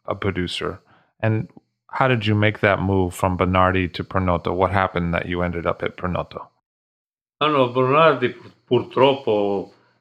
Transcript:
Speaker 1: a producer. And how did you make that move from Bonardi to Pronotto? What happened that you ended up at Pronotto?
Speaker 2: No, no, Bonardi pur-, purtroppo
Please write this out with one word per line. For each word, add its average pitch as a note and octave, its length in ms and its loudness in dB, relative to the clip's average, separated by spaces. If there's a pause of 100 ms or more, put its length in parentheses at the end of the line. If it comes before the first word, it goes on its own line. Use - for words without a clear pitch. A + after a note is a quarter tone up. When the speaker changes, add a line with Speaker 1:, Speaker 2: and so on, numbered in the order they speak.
Speaker 1:
a G2 100 -4
producer. F2+ 640 -6 (400)
And A2 280 -2 (440)
how C3+ 160 0
did A#2 180 0
you G#2+ 80 2
make G#2+ 280 0
that G2 200 2
move F#2 320 0
from F#2 240 -2
Bonardi F#2 560 2
to F2 100 -8
Pronotto? F2+ 500 -2
What F#2 180 2
happened F2+ 420 0
that - 140 -2
you F2 160 -4
ended E2+ 240 -4
up - 160 -4
at - 120 -6
Pronotto? F2 520 -8 (920)
Speaker 2:
No, D3 100 0
no, C3 200 2
Bonardi C3 600 4
pur-, - 220 -14 (140)
purtroppo A2+ 1040 0 (300)